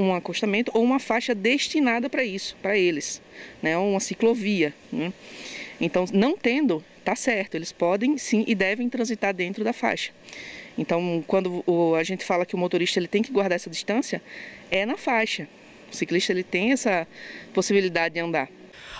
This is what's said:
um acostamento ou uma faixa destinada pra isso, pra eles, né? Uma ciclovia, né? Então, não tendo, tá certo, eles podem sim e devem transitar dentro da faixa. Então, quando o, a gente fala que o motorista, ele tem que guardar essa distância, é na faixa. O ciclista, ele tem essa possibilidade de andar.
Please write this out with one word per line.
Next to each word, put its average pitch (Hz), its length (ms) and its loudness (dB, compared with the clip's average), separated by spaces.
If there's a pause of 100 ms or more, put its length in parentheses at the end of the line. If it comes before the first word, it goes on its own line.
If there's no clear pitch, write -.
um 190 140 4
acostamento 202 580 0
ou 226 100 4
uma 262 160 4
faixa 240 360 0
destinada 247 760 2
pra 269 160 -2
isso, 196 380 -6
pra 202 160 2
eles, 175 420 0 (420)
né? 160 140 2
Uma 196 240 2
ciclovia, 202 720 2 (160)
né? 175 220 -4 (640)
Então, 180 360 0
não 240 220 4
tendo, 240 460 2 (220)
tá 185 100 0
certo, 214 420 -2
eles 160 160 -6
podem 202 440 2
sim 220 300 2
e 226 80 2
devem 202 340 0
transitar 214 460 -2
dentro 185 280 -4
da 226 120 0
faixa. - 380 -2 (640)
Então, 170 480 0
quando 185 400 0
o, 170 280 4
a 160 80 2
gente 185 220 -4
fala 175 220 0
que - 80 -12
o 180 40 -2
motorista, 175 400 0
ele 175 100 -2
tem 208 140 2
que 262 100 -4
guardar 196 240 2
essa - 120 -6
distância, 202 540 -4 (480)
é 190 160 0
na 285 100 -2
faixa. 220 500 0 (460)
O - 20 -16
ciclista, 175 380 0
ele 180 100 0
tem 196 300 0
essa 190 340 0 (460)
possibilidade 180 640 2
de 170 60 -4
andar. 170 280 0 (520)